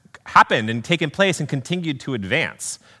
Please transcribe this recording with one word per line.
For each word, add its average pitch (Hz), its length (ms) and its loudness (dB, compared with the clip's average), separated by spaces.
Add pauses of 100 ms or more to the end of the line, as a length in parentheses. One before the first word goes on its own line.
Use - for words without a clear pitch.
(240)
happened 147 460 4
and 113 120 -4
taken 165 280 -2
place 196 280 2
and 147 80 -4
continued 151 540 -4
to 135 140 -6
advance, 107 640 -4 (220)